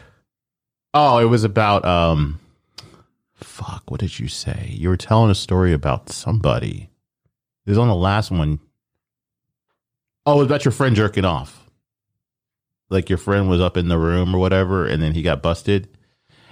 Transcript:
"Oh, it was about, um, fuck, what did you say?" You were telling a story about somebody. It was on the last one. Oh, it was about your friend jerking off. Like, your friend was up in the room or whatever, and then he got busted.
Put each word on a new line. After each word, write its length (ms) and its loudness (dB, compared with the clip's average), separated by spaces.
"Oh, 260 4
it 80 4
was 180 2
about, 420 2
um, 540 0
fuck, 540 -16
what 100 -8
did 180 -6
you 100 -8
say?" 420 -10
You 200 -4
were 80 0
telling 320 2
a 40 4
story 380 0
about 380 -2
somebody. 800 -4
It 60 -6
was 80 4
on 80 4
the 80 2
last 380 -2
one. 260 0
Oh, 80 4
it 40 6
was 80 4
about 180 0
your 80 2
friend 240 2
jerking 280 0
off. 460 -4
Like, 180 -2
your 100 0
friend 300 0
was 120 2
up 160 0
in 100 -2
the 120 0
room 360 0
or 60 0
whatever, 440 0
and 160 -2
then 140 0
he 80 -4
got 200 -2
busted. 440 -2